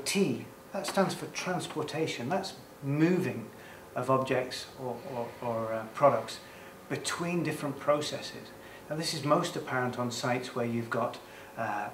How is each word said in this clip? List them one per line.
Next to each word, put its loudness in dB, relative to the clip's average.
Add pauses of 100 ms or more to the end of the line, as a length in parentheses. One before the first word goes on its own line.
T, 2 (260)
that -4
stands 4
for -6
transportation. -2
That's 0 (280)
moving 4 (440)
of 0
objects 2 (120)
or, -4 (180)
or, -2 (140)
or, 0
uh, -2 (100)
products 6 (480)
between 0
different -2
processes. 0 (420)
Now, -4
this -2
is -4
most 4
apparent 0
on 0
sites -2
where 2
you've 0
got, 0 (400)
uh, -4
uh, -2